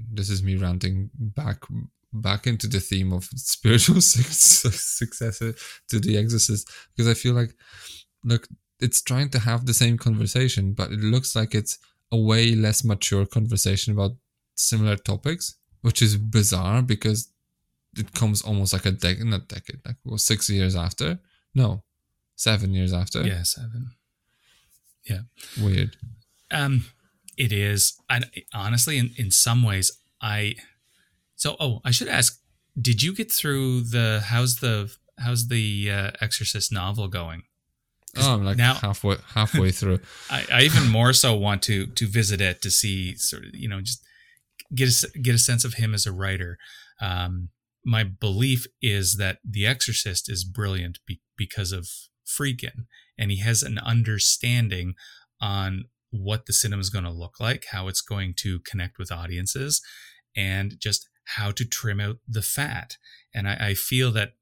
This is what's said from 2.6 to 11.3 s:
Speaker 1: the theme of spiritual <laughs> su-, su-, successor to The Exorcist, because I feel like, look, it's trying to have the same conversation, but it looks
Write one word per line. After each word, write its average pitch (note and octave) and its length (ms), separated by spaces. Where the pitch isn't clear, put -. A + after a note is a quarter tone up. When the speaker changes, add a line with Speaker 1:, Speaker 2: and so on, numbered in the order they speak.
Speaker 1:
the G2 120
theme F#2+ 320
of F2+ 140
spiritual A#2+ 680
<laughs> - 0
su-, B2 220
su-, - 480
successor A2+ 840
to A2+ 100
The G#2 180
Exorcist, A2 520
because A#2 140
I A#2 40
feel B2 200
like, A#2+ 200
look, A#2 240
it's - 220
trying C3+ 280
to C3 100
have A#2 260
the B2 80
same A#2+ 240
conversation, A2 760
but G#2 180
it G#2+ 80
looks A#2 360